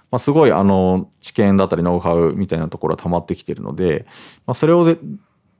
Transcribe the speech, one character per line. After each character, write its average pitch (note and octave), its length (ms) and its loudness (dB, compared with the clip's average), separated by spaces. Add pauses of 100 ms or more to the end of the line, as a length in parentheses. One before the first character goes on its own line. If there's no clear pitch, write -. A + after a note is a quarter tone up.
(100)
ま B2+ 60 -4
あ、 - 20 -2
す C#3+ 140 -2
ご D3+ 140 4
い、 G#2 60 4
あ F2 120 2
の、 F#2 460 2 (100)
知 - 140 -12
見 G2 240 2
だ F#2+ 60 2
っ F2+ 40 0
た E2+ 80 -2
り E2+ 60 -2
ノ F2 140 0
ウ E2+ 40 -2
ハ E2+ 140 0
ウ E2 200 2
み F#2+ 120 -4
た E2 100 -4
い - 20 -2
な D#2+ 100 -4
と E2 100 -12
こ D#2+ 100 -4
ろ D#2+ 60 -2
は - 80 -8
溜 F2 80 -8
ま F2 80 0
っ E2 80 -10
て F2+ 80 -6
き - 80 -16
て D#2 120 -10
る - 80 -14
の A#1 120 -12
で、 E2 320 -2 (400)
ま C3 60 -2
あ、 - 20 -4
そ - 120 -2
れ D#3+ 60 4
を F3 120 4
ぜ-、 E3 140 2 (600)